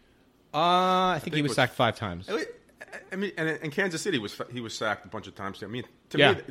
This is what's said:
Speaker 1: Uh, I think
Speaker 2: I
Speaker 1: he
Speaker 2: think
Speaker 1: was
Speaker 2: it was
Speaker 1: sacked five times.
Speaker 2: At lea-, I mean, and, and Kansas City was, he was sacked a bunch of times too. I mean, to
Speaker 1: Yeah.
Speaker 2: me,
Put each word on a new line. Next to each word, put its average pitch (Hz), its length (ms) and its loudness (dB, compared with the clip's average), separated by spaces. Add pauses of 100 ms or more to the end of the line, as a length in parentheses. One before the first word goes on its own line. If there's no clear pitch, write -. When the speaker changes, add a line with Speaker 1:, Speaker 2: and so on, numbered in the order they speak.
(540)
Speaker 1:
Uh, 147 40 -2
I 185 640 4
think 160 120 -6
Speaker 2:
I - 20 -2
Speaker 1:
he 151 60 4
Speaker 2:
think - 20 2
Speaker 1:
was 139 60 0
Speaker 2:
it - 0 -
was 117 60 -2
Speaker 1:
sacked - 180 4
five 113 220 2
times. 92 320 -6
Speaker 2:
At 202 80 -2
lea-, 320 80 -4 (680)
I 190 40 -6
mean, 196 200 -2
and, 160 120 -2
and 156 240 -4
Kansas 180 280 -2
City 175 180 0
was, 104 220 -6 (120)
he 123 80 -8
was 110 160 -8
sacked 104 280 -2
a 101 40 -20
bunch 101 180 -10
of 92 80 -16
times 98 240 -8
too. 104 80 -10
I - 20 -12
mean, 117 160 -8 (260)
to 156 80 0
Speaker 1:
Yeah. 143 140 8
Speaker 2:
me, - 80 0 (100)